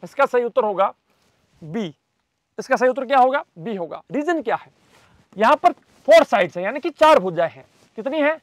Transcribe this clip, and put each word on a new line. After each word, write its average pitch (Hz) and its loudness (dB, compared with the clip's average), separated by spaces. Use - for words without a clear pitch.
इसका 269 0
सही 247 0
उत्तर 233 -2
होगा 202 -2
बी। 175 -8
इसका 247 -4
सही 233 0
उत्तर 247 -4
क्या 269 2
होगा? 262 2
बी 190 -10
होगा। 170 -10
रीजन 302 -2
क्या 214 -4
है? - -10
यहां 226 4
पर 349 0
फोर - 2
साइड्स 202 -2
हैं, 175 -8
यानी 233 -6
कि 330 -6
चार 311 4
भुजाएं 170 -2
हैं। 135 -20
कितनी 269 -6
हैं? 302 0